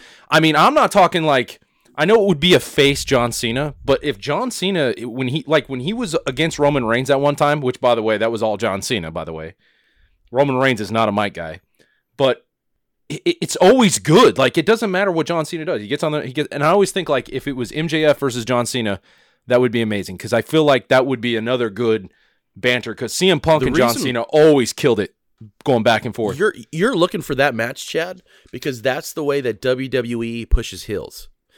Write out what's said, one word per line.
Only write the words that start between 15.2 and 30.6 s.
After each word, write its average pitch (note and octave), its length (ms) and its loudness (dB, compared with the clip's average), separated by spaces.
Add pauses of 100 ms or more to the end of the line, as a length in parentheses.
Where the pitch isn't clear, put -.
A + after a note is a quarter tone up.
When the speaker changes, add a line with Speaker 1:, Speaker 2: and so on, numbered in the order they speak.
Speaker 1:
John E3 180 -2
Cena D#3+ 200 -10
does. D3 180 -4
He G#2 60 -12
gets C#3 140 -2
on D3 100 -2
the, D3+ 140 -4
he C3 60 -10
gets, C#3+ 180 -4
and C#3+ 140 -4
I D#3 60 4
always G3 200 4
think, F3 180 -6
like, C3 200 -2
if - 180 -8
it C#3+ 60 -6
was B2+ 180 -6
M D#3 160 -4
J D#3 180 -2
F D3 140 4
versus B2 260 -4
John A#2+ 220 0
Cena, G#2+ 340 -4 (460)
that B2 140 4
would B2+ 120 2
be A#2 100 0
amazing, G2+ 340 -4
'cause G2+ 160 -8
I A#2 100 2
feel D#3 220 0
like C3+ 240 2
that C3 180 4
would C3 140 -4
be A#2 160 -2
another A#2 340 -2
good A2 420 -2 (420)
banter, A#2 400 -2
'cause A#2 180 -8
C F#3 160 0
M E3+ 120 2
Punk D#3 220 2
Speaker 2:
The B2+ 40 0
Speaker 1:
and B2 100 0
John B2 120 4
Speaker 2:
reason A#2 140 -2
Speaker 1:
Cena B2 200 -2
always D3+ 500 4
killed A#2 280 0
it - 160 -6 (480)
going B2 180 2
back A2 220 2
and A#2 100 -8
forth. A2 240 -4
Speaker 2:
You're, G#3 160 0 (160)
you're G3+ 260 0
looking F3 240 0
for D3 140 -6
that C3+ 200 0
match, A#2+ 320 -6
Chad, F3+ 360 -6 (300)
because B2+ 280 -8
that's C3 320 -4
the D#3 120 -6
way C#3+ 160 0
that A#2 200 -4
W C3 280 -2
W A#2+ 340 -4
E A#2 240 -8
pushes - 380 -2